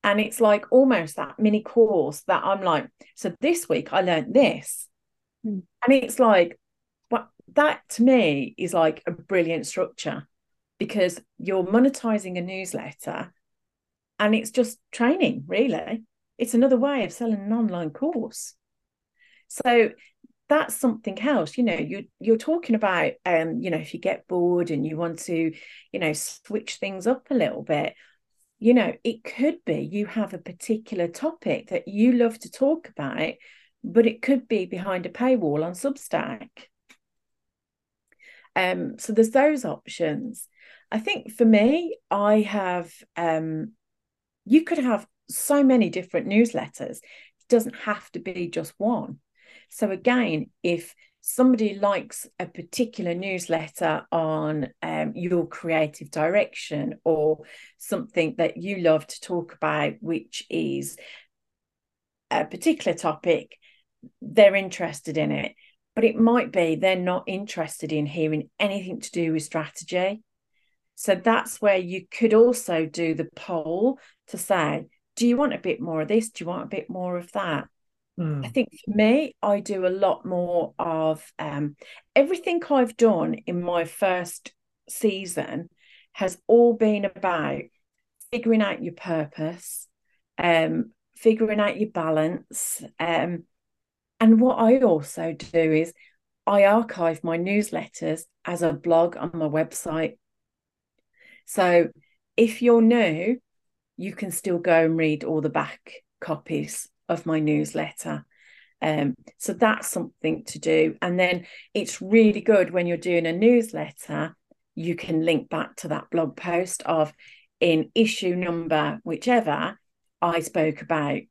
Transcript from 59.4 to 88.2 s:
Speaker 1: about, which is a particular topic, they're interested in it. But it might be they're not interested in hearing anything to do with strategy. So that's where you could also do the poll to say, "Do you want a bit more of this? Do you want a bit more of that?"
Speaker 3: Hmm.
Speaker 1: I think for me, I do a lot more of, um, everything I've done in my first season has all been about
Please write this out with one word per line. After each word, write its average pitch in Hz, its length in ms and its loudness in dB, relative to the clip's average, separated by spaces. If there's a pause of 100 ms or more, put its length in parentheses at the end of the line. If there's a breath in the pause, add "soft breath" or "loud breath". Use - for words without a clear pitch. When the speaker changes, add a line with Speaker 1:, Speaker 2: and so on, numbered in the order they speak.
Speaker 1:
about, 151 440 -2
which - 520 -8
is 139 440 -6 (1300 loud breath)
a 165 160 -2
particular 190 500 -2
topic, 165 600 -2 (640 soft breath)
they're 202 340 6
interested 170 640 -4
in 151 140 0
it. 143 240 -6 (400 soft breath)
But 226 80 2
it 220 140 4
might 233 340 4
be 165 240 2
they're 185 200 2
not 180 300 -2
interested 180 640 -8
in 151 140 -2
hearing 156 540 -4
anything 196 400 -4
to - 120 -14
do 165 220 -2
with 156 80 -2
strategy. 180 800 -6 (720)
So - 220 0
that's 220 440 0
where 202 180 2
you 185 340 -6
could 220 240 2
also 220 500 4
do 160 300 -2
the 170 200 -4
poll 180 640 -2 (300 loud breath)
to - 100 -12
say, 156 480 0 (300)
"Do 240 120 2
you 240 100 4
want 285 160 0
a - 40 -6
bit 170 220 -4
more 160 220 -4
of 156 80 -4
this? 220 200 2
Do - 140 -14
you 165 60 -6
want 180 140 -6
a - 40 -12
bit 190 220 -8
more 180 280 -6
of 175 140 -12
that?" 170 360 -4 (500)
Speaker 3:
Hmm. 151 260 -4
Speaker 1:
I 123 60 -10
think 226 200 -2 (140)
for 208 120 -6
me, 240 460 2
I 202 180 0
do 185 260 -4
a - 40 2
lot 190 360 0
more 175 540 -2
of, 160 580 -4
um, 147 380 -6 (400 loud breath)
everything 339 540 2
I've 254 260 2
done 165 400 2 (100)
in 175 160 -4
my 175 220 0
first 180 720 -4 (360)
season 185 800 -4 (440 soft breath)
has - 340 -6
all 240 260 8
been 214 320 0
about 156 560 -4 (720)